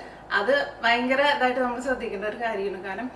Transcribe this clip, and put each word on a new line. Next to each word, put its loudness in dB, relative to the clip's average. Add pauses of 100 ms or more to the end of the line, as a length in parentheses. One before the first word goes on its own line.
(320)
അത് 2 (100)
ഭയങ്കര 4 (160)
ഇതായിട്ട് 2
നമ്മൾ 0
ശ്രദ്ധിക്കേണ്ട -4
ഒരു -6
കാര്യമാണ്. -4
കാരണം -6